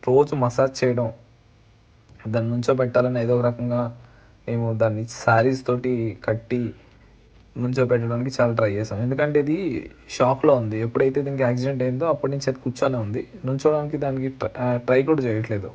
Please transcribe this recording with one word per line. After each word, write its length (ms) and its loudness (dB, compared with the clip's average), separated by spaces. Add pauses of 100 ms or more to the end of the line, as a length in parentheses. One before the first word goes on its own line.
రోజు 260 4
మసాజ్ 500 0
చేయడం, 280 0 (1160)
దాన్ని 220 -2
నుంచోబెట్టాలని 720 0
ఏదో 160 2
ఒక 80 0
రకంగా 560 -4 (460)
మేము 300 -2
దాన్ని 260 0
శారీస్ 640 2
తోటి 580 -2
కట్టి 500 -2 (840)
నుంచోబెట్టడానికి 800 0
చాలా 140 2
ట్రై 180 2
చేసాం. 300 -4
ఎందుకంటే 380 2
ఇది 500 -2 (200)
షాక్లో 440 4
ఉంది. 260 0
ఎప్పుడైతే 420 2
దీనికి 200 -2
యాక్సిడెంట్ 400 0
అయిందో 240 -2
అప్పటి 240 0
నుంచి 200 -2
అది 100 -4
కూర్చొనే 380 -2
ఉంది, 300 -4 (160)
నుంచోడానికి 520 0
దానికి 320 -2
ట్ర-, 320 -8
ఆ, 160 0
ట్రై 260 2
కూడా 200 2
చేయట్లేదు. 520 -2